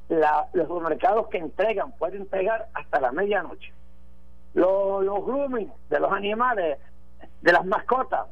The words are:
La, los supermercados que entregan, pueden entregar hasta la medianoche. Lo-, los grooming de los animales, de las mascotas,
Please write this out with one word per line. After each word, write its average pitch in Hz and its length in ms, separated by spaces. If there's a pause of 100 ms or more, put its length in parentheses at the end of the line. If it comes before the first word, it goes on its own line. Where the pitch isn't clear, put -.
La, 151 460
los 160 140
supermercados 175 600
que 196 100
entregan, 185 540
pueden 190 300
entregar 196 520
hasta - 260
la 127 120
medianoche. 190 600 (840)
Lo-, 196 480
los 196 240
grooming 254 440 (200)
de 147 100
los 156 100
animales, 202 680 (640)
de 170 100
las 170 140
mascotas, 208 640